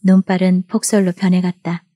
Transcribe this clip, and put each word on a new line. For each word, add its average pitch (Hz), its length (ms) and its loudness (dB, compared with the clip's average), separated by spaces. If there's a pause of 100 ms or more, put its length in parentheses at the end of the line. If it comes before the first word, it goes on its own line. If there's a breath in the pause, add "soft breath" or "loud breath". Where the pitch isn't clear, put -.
눈발은 185 680 2
폭설로 202 440 -2
변해갔다. 180 720 -4 (120)